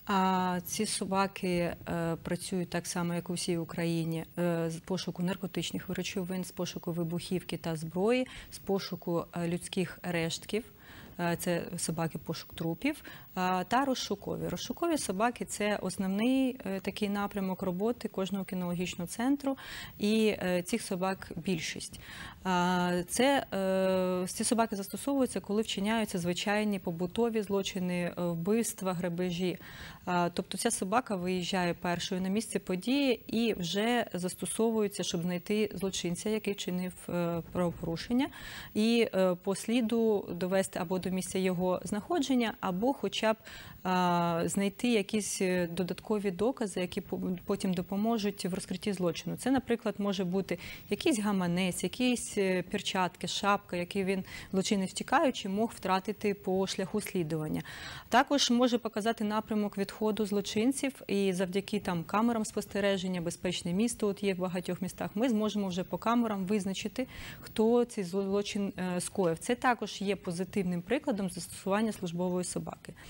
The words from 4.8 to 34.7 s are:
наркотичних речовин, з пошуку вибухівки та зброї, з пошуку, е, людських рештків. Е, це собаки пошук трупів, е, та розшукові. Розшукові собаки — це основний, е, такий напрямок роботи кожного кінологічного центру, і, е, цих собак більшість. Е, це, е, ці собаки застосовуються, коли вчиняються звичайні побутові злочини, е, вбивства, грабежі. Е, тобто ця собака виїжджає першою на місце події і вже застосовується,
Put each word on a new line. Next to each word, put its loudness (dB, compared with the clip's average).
наркотичних -4
речовин, -4
з -10
пошуку -4
вибухівки -2
та -2
зброї, 2
з -16
пошуку, -2
е, -2
людських -2
рештків. -2
Е, 2
це 0
собаки -2
пошук -6
трупів, -2
е, 2
та 4
розшукові. -2
Розшукові 0
собаки — 0
це 0
основний, 2
е, -2
такий -2
напрямок -2
роботи 0
кожного -2
кінологічного -2
центру, 0
і, 4
е, 2
цих 0
собак -2
більшість. -4
Е, 4
це, 4
е, 2
ці -4
собаки 2
застосовуються, 0
коли 0
вчиняються 0
звичайні 0
побутові 0
злочини, 0
е, -2
вбивства, 0
грабежі. -2
Е, 4
тобто -4
ця 2
собака 0
виїжджає 0
першою -2
на 0
місце 0
події 2
і 2
вже 2
застосовується, 0